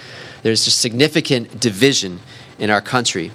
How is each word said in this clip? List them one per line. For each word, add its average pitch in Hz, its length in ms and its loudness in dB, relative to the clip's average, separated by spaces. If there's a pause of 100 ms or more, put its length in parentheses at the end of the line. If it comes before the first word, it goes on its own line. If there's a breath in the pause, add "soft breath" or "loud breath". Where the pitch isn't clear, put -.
(420 loud breath)
There's 110 220 0
just - 160 0
significant 127 800 0
division 101 600 2 (380 loud breath)
in 104 120 0
our 104 100 4
country. 110 540 -2